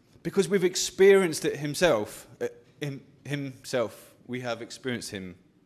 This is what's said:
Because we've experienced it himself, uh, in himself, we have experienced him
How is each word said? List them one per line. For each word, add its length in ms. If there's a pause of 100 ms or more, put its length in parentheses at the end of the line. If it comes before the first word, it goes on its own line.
(240)
Because 240
we've 160
experienced 800
it 140
himself, 680 (140)
uh, 80 (320)
in 220 (240)
himself, 880 (140)
we 120
have 220
experienced 500
him 240 (300)